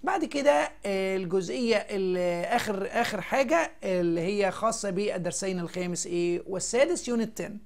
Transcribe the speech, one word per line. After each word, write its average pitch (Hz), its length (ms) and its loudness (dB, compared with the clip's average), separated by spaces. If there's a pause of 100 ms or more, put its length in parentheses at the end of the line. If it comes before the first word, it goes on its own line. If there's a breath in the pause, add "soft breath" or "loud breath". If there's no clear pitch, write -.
بعد 349 220 0
كده، 285 460 4 (140)
آه، 190 320 0
الجزئية 190 580 0
ال، 190 420 0 (280)
آخر، 208 460 0
آخر 220 300 0
حاجة 277 500 2 (120)
اللي 175 380 2
هي 196 300 2
خاصة 208 380 -2
بالدرسين 185 720 -2
الخامس 175 480 -4
إيه؟ 175 400 0
والسادس 240 640 0
unit 226 320 -2
ten. 165 100 -6 (140)